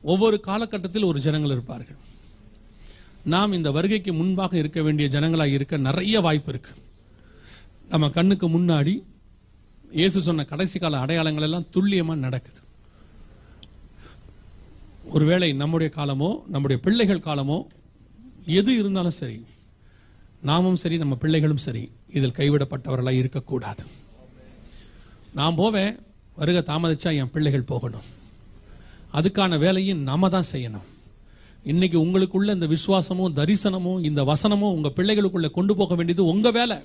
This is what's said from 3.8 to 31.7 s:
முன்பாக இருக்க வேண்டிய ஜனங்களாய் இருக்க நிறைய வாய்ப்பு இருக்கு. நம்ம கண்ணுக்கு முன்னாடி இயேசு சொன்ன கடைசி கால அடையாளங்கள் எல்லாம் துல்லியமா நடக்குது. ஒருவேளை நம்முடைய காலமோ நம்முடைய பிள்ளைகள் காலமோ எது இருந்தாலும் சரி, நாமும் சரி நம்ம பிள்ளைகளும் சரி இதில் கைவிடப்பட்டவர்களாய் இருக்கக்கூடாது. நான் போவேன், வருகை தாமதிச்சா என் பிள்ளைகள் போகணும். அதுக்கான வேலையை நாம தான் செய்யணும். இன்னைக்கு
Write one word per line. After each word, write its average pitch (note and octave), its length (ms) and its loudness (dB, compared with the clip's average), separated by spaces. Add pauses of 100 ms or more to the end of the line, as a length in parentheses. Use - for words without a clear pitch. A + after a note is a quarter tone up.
முன்பாக F#3 440 -2
இருக்க D#3 260 -2
வேண்டிய D3+ 260 2
ஜனங்களாய் D3 440 0
இருக்க C#3 240 -2
நிறைய F3+ 440 0
வாய்ப்பு D#3 300 0
இருக்கு. - 220 -12 (1160)
நம்ம D3+ 220 2
கண்ணுக்கு F#3 380 2
முன்னாடி E3+ 540 2 (880)
இயேசு F#3 300 2
சொன்ன D#3 240 0
கடைசி E3+ 340 -4
கால D#3 200 -2
அடையாளங்கள் D#3 440 -2
எல்லாம் E3 300 -4
துல்லியமா F3+ 420 0
நடக்குது. C3 460 -6 (2500)
ஒருவேளை D#3+ 480 2
நம்முடைய D3+ 440 -2
காலமோ C#3+ 340 -2 (160)
நம்முடைய C#3 360 -2
பிள்ளைகள் G3+ 460 2
காலமோ C#3+ 380 -2 (800)
எது G3+ 320 4
இருந்தாலும் F#3+ 320 0
சரி, A#2 340 -10 (1000)
நாமும் F3 340 2
சரி E3+ 220 -2
நம்ம C#3+ 160 0
பிள்ளைகளும் D#3 520 0
சரி A2+ 240 -8 (220)
இதில் C3+ 200 0
கைவிடப்பட்டவர்களாய் C3+ 880 0
இருக்கக்கூடாது. B2 600 -6 (1500)
நான் D#3 200 0
போவேன், G#3 440 0 (380)
வருகை E3 260 0
தாமதிச்சா D#3+ 540 -2
என் C3 140 -2
பிள்ளைகள் C#3+ 320 0
போகணும். A#2+ 440 -8 (1040)
அதுக்கான F3+ 460 0
வேலையை F#3+ 360 2
நாம D3+ 340 0
தான் F3+ 240 0
செய்யணும். A2+ 340 -8 (760)
இன்னைக்கு E3 400 2